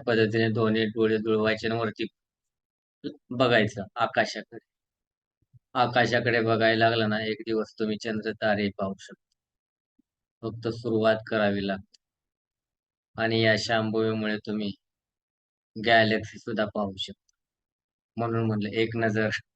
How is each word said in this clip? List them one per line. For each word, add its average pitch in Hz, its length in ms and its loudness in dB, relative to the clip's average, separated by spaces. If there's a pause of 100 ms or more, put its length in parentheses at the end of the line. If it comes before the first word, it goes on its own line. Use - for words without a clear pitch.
पद्धतीने 113 460 2
दोन्ही 110 360 2
डोळे 110 300 2
जुळवायचे 110 500 0
आणि 113 100 -2
वरती 113 280 -4 (1300)
बघायचं 117 500 2 (140)
आकाशाकडे. 113 640 -2 (1160)
आकाशाकडे 120 680 2
बघायला 113 460 4
लागलं 113 200 2
ना, 107 160 0
एक 110 220 -6
दिवस 110 320 -4
तुम्ही 107 200 -2
चंद्र 107 420 -6
तारे 104 280 0 (100)
पाहू 98 220 -4
शकता. - 220 -20 (1200)
फक्त 113 320 -6
सुरुवात 110 540 0
करावी 101 380 0
लागते. 98 340 -8 (1160)
आणि 113 260 0
या 110 160 4
शांभवीमुळे 110 760 -2 (100)
तुम्ही 104 240 -4 (1040)
गॅलेक्सी 110 600 2
सुद्धा 110 260 -4 (100)
पाहू 101 240 -4
शकता. - 340 -14 (840)
म्हणून 113 300 0
म्हटलं, 107 280 -2
एक 113 220 -2
नजर 110 320 0 (280)